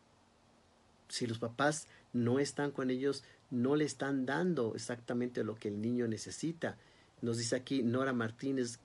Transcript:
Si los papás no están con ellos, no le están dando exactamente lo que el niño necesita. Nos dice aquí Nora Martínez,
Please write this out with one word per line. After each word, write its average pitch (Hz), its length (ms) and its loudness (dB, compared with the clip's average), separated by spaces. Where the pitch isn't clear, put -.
Si - 200 -4
los 113 120 -2
papás 139 480 0
no 120 280 4
están 143 320 0
con 131 180 -2
ellos, 135 340 0
no 127 240 4
le 151 100 4
están 135 400 -2
dando 143 500 2
exactamente 120 680 -2
lo 107 120 -2
que 110 140 -4
el 104 120 -4
niño 120 260 0
necesita. 110 680 -4
Nos 117 160 0
dice 117 180 0
aquí 127 280 0
Nora 127 300 2
Martínez, 120 720 -2